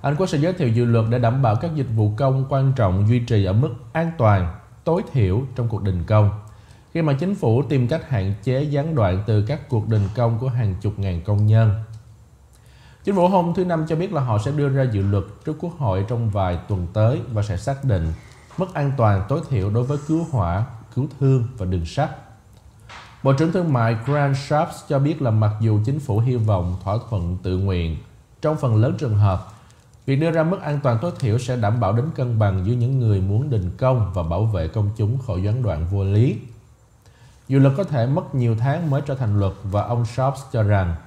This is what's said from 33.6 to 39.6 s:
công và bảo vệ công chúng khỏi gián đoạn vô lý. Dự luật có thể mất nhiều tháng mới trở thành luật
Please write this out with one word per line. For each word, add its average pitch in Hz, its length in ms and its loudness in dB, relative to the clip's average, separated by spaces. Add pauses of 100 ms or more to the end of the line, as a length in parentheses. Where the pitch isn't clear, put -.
công 123 360 0
và 90 100 -2
bảo 85 220 0
vệ 92 220 -2
công 101 300 -2
chúng 110 200 0 (100)
khỏi 92 160 -2
gián 113 200 -2
đoạn 82 280 -2
vô 98 120 0
lý. 110 320 2 (1120)
Dự 135 120 2
luật 135 180 6
có 196 60 0
thể 127 220 0
mất 147 300 -2
nhiều 120 240 2
tháng 147 300 -2
mới 139 120 0
trở 139 140 -4
thành 107 240 0
luật 95 140 0 (100)